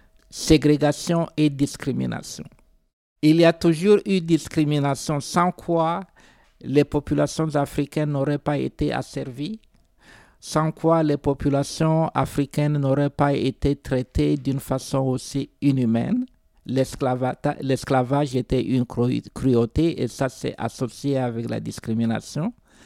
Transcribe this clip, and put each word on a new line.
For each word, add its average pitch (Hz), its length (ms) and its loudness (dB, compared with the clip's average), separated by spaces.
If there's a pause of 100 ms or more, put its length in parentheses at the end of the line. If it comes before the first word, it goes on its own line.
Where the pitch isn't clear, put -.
(280)
ségrégation 151 1080 2
et 151 140 4
discrimination. 131 960 -4 (800)
Il 156 180 6
y 165 40 8
a 165 80 8
toujours 170 540 4
eu 190 140 2
discrimination, 147 960 0
sans 180 320 0
quoi 170 540 -2 (560)
les 135 240 2
populations 147 720 -2
africaines 147 560 -2
n'auraient 143 260 0
pas 147 180 -4
été 135 360 -4
asservies, 135 680 -8 (840)
sans 156 300 0
quoi 165 300 2
les 147 160 2
populations 147 960 0
africaines 147 640 0
n'auraient 139 320 2
pas 143 240 2
été 139 420 0
traitées 147 600 0
d'une 135 220 -2
façon 135 420 -4
aussi 131 500 -4 (100)
inhumaine. 131 640 2 (420)
L'esclavata-, 127 920 -2
l'esclavage 131 760 0
était 123 260 0
une 123 240 0
cru-, 120 360 -2 (120)
cruauté 127 680 2
et 123 80 -2
ça, 131 220 -4
c'est - 260 -8
associé 135 640 -4
avec 117 320 -4
la 113 100 -4
discrimination. 113 960 -4 (320)